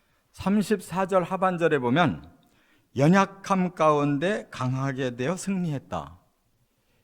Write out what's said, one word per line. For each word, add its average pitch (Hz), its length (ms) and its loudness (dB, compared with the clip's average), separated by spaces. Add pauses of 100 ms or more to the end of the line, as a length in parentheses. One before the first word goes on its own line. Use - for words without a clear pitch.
(320)
삼십사 190 760 -2
절 185 180 2
하반절에 175 540 0
보면 123 540 0 (640)
연약함 185 800 2
가운데 156 760 0
강하게 131 680 -4
되어 139 200 -2
승리했다. 143 840 -6 (840)